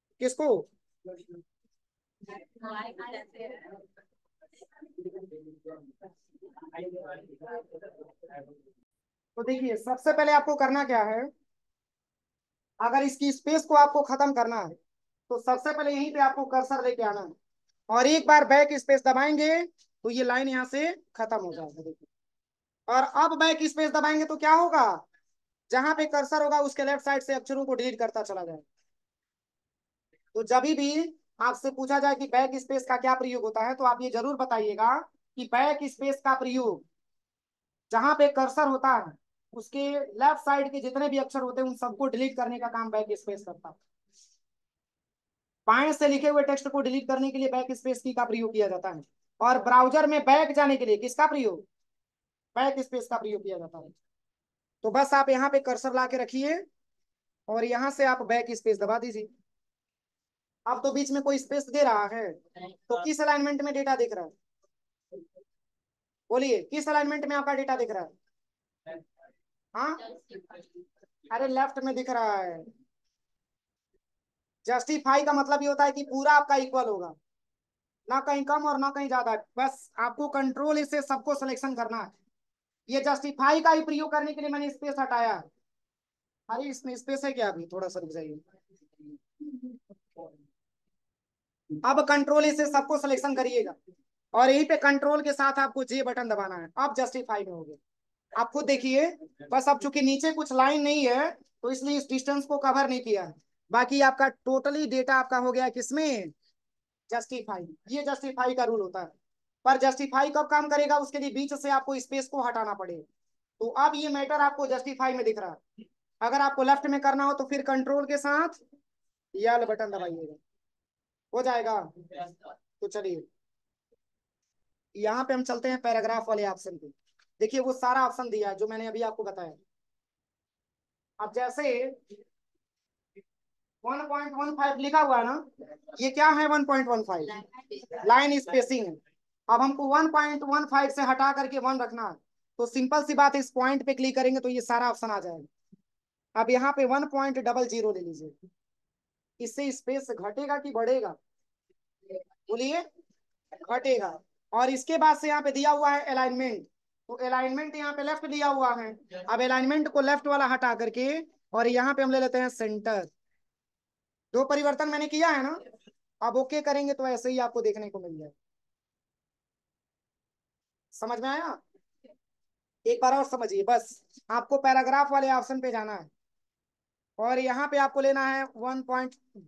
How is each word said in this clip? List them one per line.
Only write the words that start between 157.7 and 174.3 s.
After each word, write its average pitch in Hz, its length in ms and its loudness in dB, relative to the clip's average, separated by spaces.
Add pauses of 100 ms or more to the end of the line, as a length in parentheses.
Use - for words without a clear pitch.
यहाँ 294 160 -6
पे 285 100 -6
left 302 240 -4
दिया 285 220 -2
हुआ 262 260 2
है। 226 180 -10 (300)
अब 226 180 -2
alignment 262 480 2
को 285 120 0
left 277 260 2
वाला 285 200 2
हटा 254 280 0
करके 233 340 -2 (440)
और 233 140 2
यहाँ 247 280 2
पे 269 80 0
हम 269 80 2
ले 262 100 2
लेते 254 180 0
हैं 254 100 0
center। 214 600 -4 (1300)
दो 254 100 2
परिवर्तन 285 440 0
मैंने 294 200 -4
किया 311 200 2
है 285 140 2
ना, 302 160 -4 (640)
अब 233 160 0
ओके 262 240 0
करेंगे 285 340 -2
तो 269 120 -4
ऐसे 254 240 -2
ही 254 80 -2
आपको 240 240 -2
देखने 214 280 -2
को 196 100 -12
मिल 170 180 -12
जाए। 151 120 -16 (2500)
समझ 226 280 -6
में 254 80 -4
आया? 294 300 -4 (1300)
एक 233 160 2
बार 254 140 6
और 277 80 2
समझिए, 226 400 -4
बस 233 380 0 (280)